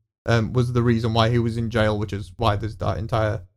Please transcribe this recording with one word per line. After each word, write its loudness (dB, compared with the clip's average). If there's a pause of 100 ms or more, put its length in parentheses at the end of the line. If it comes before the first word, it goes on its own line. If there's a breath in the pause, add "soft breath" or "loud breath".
(260)
um, 2
was 0
the 2
reason 2
why 4
he 2
was 0
in -2
jail, 2
which -6
is -8
why 0
there's -6
that -4
entire, -2 (160)